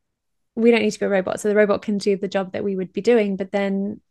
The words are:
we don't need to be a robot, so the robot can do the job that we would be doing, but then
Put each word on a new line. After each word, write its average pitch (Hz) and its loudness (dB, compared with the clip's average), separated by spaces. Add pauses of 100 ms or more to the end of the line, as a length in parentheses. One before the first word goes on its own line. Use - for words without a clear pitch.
(560)
we 233 4
don't 226 4
need 214 0
to - -10
be 202 -2
a 196 0
robot, 190 -2
so 214 -4
the 208 2
robot 202 2
can 202 -2
do 196 0
the 196 -6
job 190 -4
that 196 -6
we 196 -4
would 185 -6
be 202 -6
doing, 208 2
but 190 -8
then 196 -2 (100)